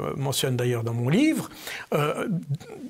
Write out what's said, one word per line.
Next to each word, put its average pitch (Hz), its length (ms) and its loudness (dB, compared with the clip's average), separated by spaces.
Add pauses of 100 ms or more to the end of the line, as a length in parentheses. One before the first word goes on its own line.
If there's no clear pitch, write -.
(160)
mentionne 135 420 0
d'ailleurs 123 260 2
dans 117 100 0
mon 120 160 0
livre, 262 400 4 (440)
euh, 151 340 0 (640)